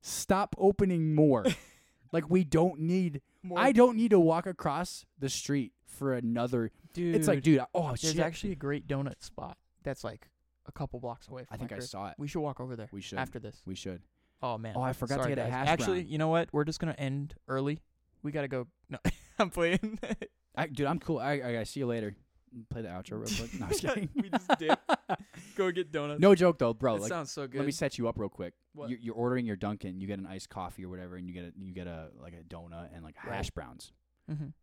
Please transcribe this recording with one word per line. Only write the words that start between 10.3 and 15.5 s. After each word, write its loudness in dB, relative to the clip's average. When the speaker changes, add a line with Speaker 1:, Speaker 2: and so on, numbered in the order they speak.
Speaker 2:
a -18
couple -8
blocks -10
away -14
from -16
Speaker 1:
I -12
think -8
Speaker 2:
my -10
Speaker 1:
I -8
Speaker 2:
crib. -10
Speaker 1:
saw -8
it. -12
Speaker 2:
We -8
should -4
walk -4
over -8
there -12
Speaker 1:
We -10
should. -8
Speaker 2:
after -6
this. -16
Speaker 1:
We -8
should. -10
Speaker 2:
Oh, -2
man. -8
Speaker 1:
Oh, -2
I -2
forgot -2
to 0
Speaker 2:
Sorry, 0
Speaker 1:
get -2
a -2
Speaker 2:
guys. -2